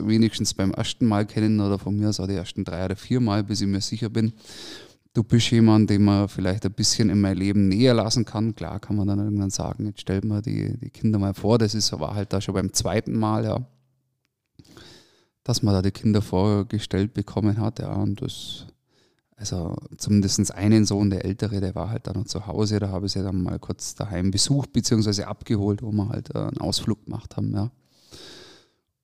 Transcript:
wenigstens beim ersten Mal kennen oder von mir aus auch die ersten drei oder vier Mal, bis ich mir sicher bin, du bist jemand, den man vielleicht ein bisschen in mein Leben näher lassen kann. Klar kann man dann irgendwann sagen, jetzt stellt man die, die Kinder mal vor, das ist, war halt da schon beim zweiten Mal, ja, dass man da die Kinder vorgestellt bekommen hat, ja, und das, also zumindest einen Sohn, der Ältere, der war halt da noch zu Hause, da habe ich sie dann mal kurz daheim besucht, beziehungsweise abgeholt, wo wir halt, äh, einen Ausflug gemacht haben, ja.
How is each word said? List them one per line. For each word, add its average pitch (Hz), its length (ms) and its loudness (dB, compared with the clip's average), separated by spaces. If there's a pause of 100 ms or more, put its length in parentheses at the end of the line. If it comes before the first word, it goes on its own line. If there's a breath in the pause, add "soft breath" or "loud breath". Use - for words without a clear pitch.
wenigstens 110 500 2
beim 95 180 0
ersten - 340 -2
Mal 107 200 2
kennen 107 340 2
oder 101 180 2
von 101 180 -4
mir 104 120 2
aus 104 120 -2
auch 90 60 -4
die 98 80 -2
ersten 92 300 -6
drei 87 200 -6
oder 95 120 -4
vier 127 240 -2
Mal, 107 240 2
bis 101 160 -4
ich 101 60 -2
mir 98 140 0
sicher 113 280 -4
bin, 113 240 0 (840 loud breath)
du 113 100 2
bist 117 260 4
jemand, 110 380 8
den 104 160 6
man 101 240 4
vielleicht 92 380 -2
ein 95 60 -2
bisschen 110 360 2
in 101 140 4
mein 95 160 2
Leben 98 300 4
näher 117 260 6
lassen 113 320 0
kann. 110 280 -2
Klar 82 260 -8
kann - 160 -4
man 101 120 0
dann 101 100 0
irgendwann 101 320 0
sagen, 95 360 -4
jetzt 101 160 -10
stellt 98 240 -2
man 104 160 0
die, 107 360 -4
die 117 120 -12
Kinder 110 280 0
mal 98 140 2
vor, 110 260 2
das 107 160 2
ist, 101 240 0
war 73 160 -4
halt 101 180 -4
da 98 80 0
schon 95 140 -4
beim 95 180 0
zweiten 110 460 -2
Mal, 110 260 0
ja, 110 220 -2 (1800 loud breath)
dass - 200 -2
man 101 120 4
da 95 80 2
die 98 80 2
Kinder 104 320 2
vorgestellt 101 920 0
bekommen 104 460 -2
hat, 107 180 -4
ja, 98 160 -6
und 101 260 -2
das, - 460 -10 (680)
also 92 400 -6 (200)
zumindest 101 580 2
einen 104 320 4
Sohn, 101 240 2
der 92 140 -2
Ältere, 101 360 -2
der 95 140 -4
war 85 160 -6
halt - 160 -8
da - 60 -6
noch 101 120 -4
zu - 220 -8
Hause, 104 320 0
da 98 100 -2
habe 95 180 -4
ich 95 60 -2
sie 95 100 -4
dann 92 200 -2
mal 87 160 -2
kurz - 360 -10
daheim 95 360 -2
besucht, 131 420 0
beziehungsweise 107 560 0
abgeholt, 104 540 -2
wo 110 100 -6
wir 104 160 0
halt, - 260 -8
äh, - 40 -4
einen - 200 -4
Ausflug - 460 -4
gemacht - 320 -12
haben, 107 180 -2
ja. 104 160 -2 (1300 loud breath)